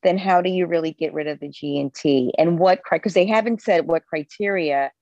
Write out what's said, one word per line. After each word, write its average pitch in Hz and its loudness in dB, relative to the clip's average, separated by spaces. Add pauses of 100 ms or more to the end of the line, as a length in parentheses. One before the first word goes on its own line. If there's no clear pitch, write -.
then 185 0
how 185 2
do 185 -2
you 185 0
really 165 -2
get 156 -6
rid 151 -6
of 147 -8
the 143 -12
G 143 -6
and 139 -4
T? 135 0
And 170 4
what 185 2
cri-, - -2
'cause 196 -4
they 180 4
haven't 220 -2
said 170 0
what 165 -2
criteria 156 -4 (100)